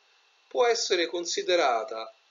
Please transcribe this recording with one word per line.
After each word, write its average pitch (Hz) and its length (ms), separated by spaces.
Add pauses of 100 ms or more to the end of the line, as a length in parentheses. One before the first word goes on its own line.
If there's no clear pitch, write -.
(460)
può 247 200
essere 214 400
considerata 143 1080 (160)